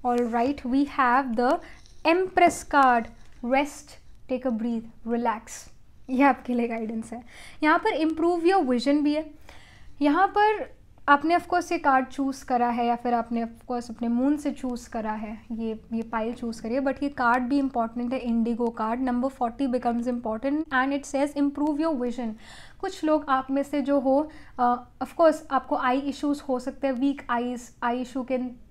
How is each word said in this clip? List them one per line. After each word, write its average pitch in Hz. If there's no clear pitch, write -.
All 240
right, 269
we 269
have 254
the 247
Empress 349
card। 247
Rest, 277
take 254
a 240
breath, 226
relax, 233
ये 262
आपके 269
लिए 233
गाइडेंस 226
है। 240
यहाँ 320
पर 254
improve 330
your 381
vision 269
भी 294
है। 311
यहाँ 320
पर 415
आपने 285
of 349
course 349
ये 339
कार्ड 262
चूज़ 269
करा 240
है 240
या 233
फिर 240
आपने 233
of 226
course 240
अपने 233
मून 262
से 294
चूज़ 247
करा 220
है, 214
ये, 220
ये 226
पाइल 226
चूज़ 233
करी 233
है, 277
but 269
ये 285
कार्ड 247
भी 277
इंपॉर्टेंट 240
है, 254
इंडिगो 233
कार्ड। 233
Number 247
forty 262
becomes 240
important 247
and 269
it 277
says 285
improve 285
your 320
vision। 240
कुछ 381
लोग 311
आप 262
में 277
से 277
जो 277
हो, 262
अ, 240
of -
course 311
आपको 277
आई 262
इश्यूज 285
हो 254
सकते 269
हैं, 262
वीक 269
आईज, 247
आई 247
issue 247
can 254